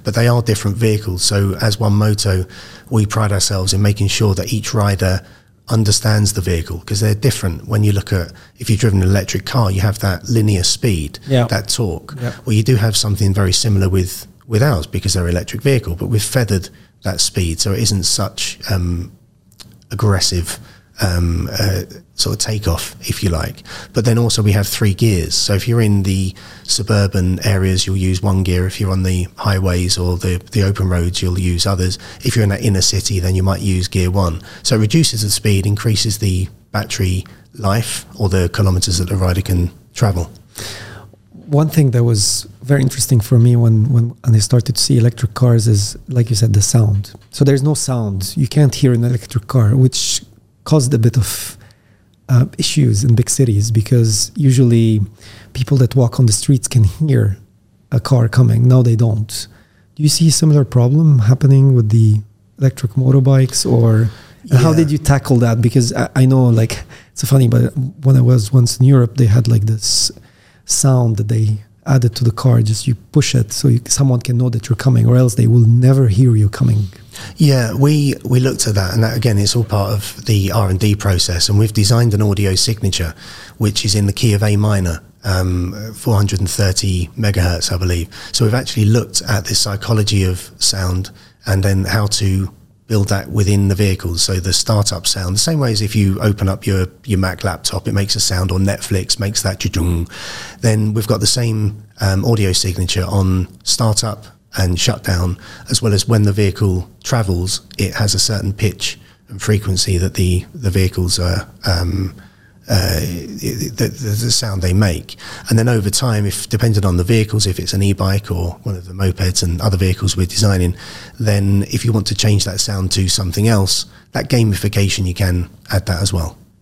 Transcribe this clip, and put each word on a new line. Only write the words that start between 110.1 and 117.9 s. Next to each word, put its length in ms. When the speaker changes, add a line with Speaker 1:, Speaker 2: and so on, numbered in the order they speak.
Speaker 1:
the, 300
the 160
vehicles 480
are, 280
um, 480
uh, 280
the, 760
the, 120
the 440
sound 300
they 120
make. 420
And 80
then 100
over 220
time, 380
if 220
depending 360
on 120
the 60
vehicles, 440
if 120
it's 140
an 80
e-bike 480